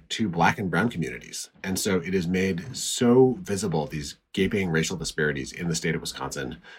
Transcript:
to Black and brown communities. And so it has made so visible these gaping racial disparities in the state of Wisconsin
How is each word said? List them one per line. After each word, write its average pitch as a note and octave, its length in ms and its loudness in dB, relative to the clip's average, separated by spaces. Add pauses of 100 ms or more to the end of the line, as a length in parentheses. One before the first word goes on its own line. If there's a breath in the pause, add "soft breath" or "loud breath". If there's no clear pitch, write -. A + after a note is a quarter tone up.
to G#2+ 200 -2
Black E2+ 300 2
and F#2+ 100 -2
brown G2 200 2
communities. - 600 -6 (140)
And F#2+ 160 -2
so F#2+ 180 2
it E2+ 160 -4
has F2+ 140 2
made F#2 480 0
so B2+ 640 6
visible F2+ 460 -2
these D2+ 300 -8 (160)
gaping F#2+ 360 0
racial E2 280 0
disparities D2 540 -2
in F2 160 -6
the E2 80 0
state E2 200 0
of - 60 -4
Wisconsin C2+ 560 -8 (220 loud breath)